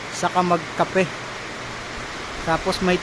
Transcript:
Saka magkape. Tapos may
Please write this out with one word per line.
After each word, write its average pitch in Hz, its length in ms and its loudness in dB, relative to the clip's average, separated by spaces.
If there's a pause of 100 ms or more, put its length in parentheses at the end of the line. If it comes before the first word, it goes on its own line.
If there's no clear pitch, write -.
(140)
Saka 180 280 2
magkape. 175 640 2 (1400)
Tapos 165 400 2
may 180 160 4